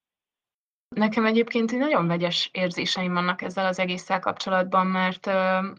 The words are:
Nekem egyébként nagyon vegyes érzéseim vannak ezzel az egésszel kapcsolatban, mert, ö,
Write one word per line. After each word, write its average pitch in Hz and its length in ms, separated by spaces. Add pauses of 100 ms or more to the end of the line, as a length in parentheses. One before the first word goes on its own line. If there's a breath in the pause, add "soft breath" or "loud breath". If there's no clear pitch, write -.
(960)
Nekem 214 300
egyébként 226 540
nagyon 269 280
vegyes 170 460
érzéseim 180 600
vannak 180 300
ezzel 185 240
az 185 120
egésszel 185 420
kapcsolatban, 185 680
mert, 185 400
ö, 190 520